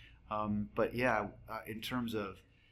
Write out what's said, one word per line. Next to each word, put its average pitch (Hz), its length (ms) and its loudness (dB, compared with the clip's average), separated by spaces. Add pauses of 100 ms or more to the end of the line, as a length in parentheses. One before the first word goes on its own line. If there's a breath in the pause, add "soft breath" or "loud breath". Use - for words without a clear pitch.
(300 loud breath)
Um, 107 460 0
but 110 200 4
yeah, 113 320 4 (220)
uh, 110 180 -6
in 110 140 -6
terms 120 320 -2
of 98 240 -2 (340 soft breath)